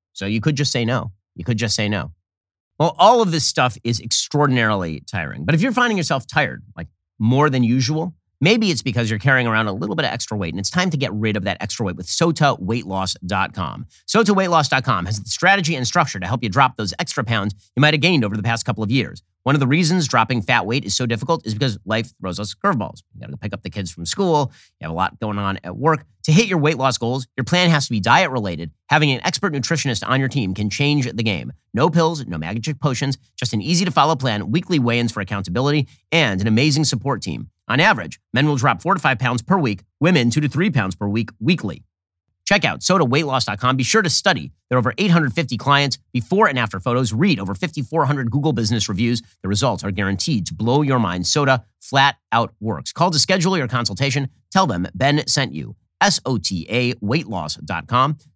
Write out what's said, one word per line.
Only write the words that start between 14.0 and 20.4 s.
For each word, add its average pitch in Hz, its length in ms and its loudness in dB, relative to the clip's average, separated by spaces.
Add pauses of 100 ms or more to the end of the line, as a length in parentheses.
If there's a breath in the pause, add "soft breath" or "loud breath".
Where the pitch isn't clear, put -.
sota 208 280 4
weight 190 140 0
loss 160 200 4
dot 131 140 2
com 90 220 0
has 104 140 -4
the 92 100 -12
strategy 175 460 2
and 127 120 -4
structure 151 320 0
to 90 80 -6
help 120 160 -2
you 110 60 -2
drop 127 280 2
those 101 220 -4
extra 139 240 -4
pounds 104 320 -2 (200 soft breath)
you 131 60 2
might 151 120 4
have 151 80 -2
gained 160 240 4
over 101 100 -4
the 104 80 -4
past 117 220 -2
couple 110 180 -4
of 104 80 -2
years. 110 320 -2 (200)
One 139 120 2
of 151 40 2
the 135 80 2
reasons 160 400 2
dropping 113 340 0